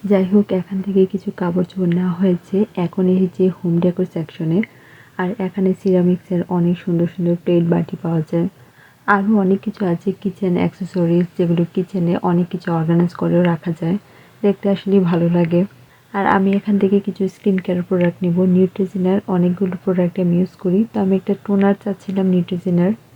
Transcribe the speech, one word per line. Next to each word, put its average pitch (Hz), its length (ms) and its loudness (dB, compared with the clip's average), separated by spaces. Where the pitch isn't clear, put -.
যাই 190 200 2
হোক, 202 260 2
এখান 190 300 -4
থেকে 190 240 2
কিছু 190 320 -6
কাপড় 180 260 -2
চোপড় 185 240 -4
নেওয়া 180 240 0
হয়েছে। 185 540 0
এখন 185 320 -2
এই 185 200 2
যে 190 120 2
হোম 170 300 -2
ডেকোর 175 340 0
সেকশনে, 165 480 -4
আর 185 220 -4
এখানে 185 340 -2
সিরামিক্সের 180 680 0
অনেক 175 300 0
সুন্দর 170 280 -2
সুন্দর 175 260 0
প্লেট 175 200 2
বাটি 170 380 -2
পাওয়া 165 200 -2
যায়। 170 260 -4
আরও 202 300 2
অনেক 196 240 2
কিছু 208 240 -6
আছে, 175 260 -2
কিচেন 185 440 -4
অ্যাক্সেসরিজ, 175 720 0
যেগুলো 170 360 2
কিচেনে 180 480 -2
অনেক 175 280 0
কিছু 180 220 -6
অর্গানাইজ 170 420 2
করেও 175 300 0
রাখা 170 280 -2
যায়, 170 160 -2
দেখতে 202 280 0
আসলেই 196 300 2
ভালো 170 300 2
লাগে। 175 360 2
আর 196 120 -2
আমি 196 260 4
এখান 202 280 0
থেকে 196 200 2
কিছু 190 280 -4
স্কিন 190 300 -2
কেয়ার 180 260 -4
প্রোডাক্ট 175 400 0
নিব। 175 180 0
নিউট্রিজিনার 185 840 0
অনেকগুলো 180 440 0
প্রোডাক্ট 180 360 -2
আমি 175 180 2
ইউজ 180 220 -2
করি, 190 340 0
তো 214 60 -4
আমি 196 160 0
একটা 190 180 -2
টোনার 196 400 0
চাচ্ছিলাম 190 420 -4
নিউট্রিজিনার। 180 680 0